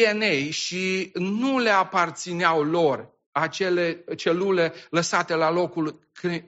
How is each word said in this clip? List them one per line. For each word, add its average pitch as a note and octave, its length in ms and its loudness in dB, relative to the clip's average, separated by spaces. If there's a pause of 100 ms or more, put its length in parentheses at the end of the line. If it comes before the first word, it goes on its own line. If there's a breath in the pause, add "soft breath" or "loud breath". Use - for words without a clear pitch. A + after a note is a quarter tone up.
(140)
N G#3+ 80 -2
A D#3 300 0
și F#3 600 -4
nu A3 460 -2
le A#3 100 2
aparțineau F3 920 0
lor D3 460 0 (220)
acele E3+ 720 -2 (120)
celule F3 580 2 (160 loud breath)
lăsate E3+ 460 0
la D#3+ 160 2
locul E3 600 -2
cri-, E3+ 340 -6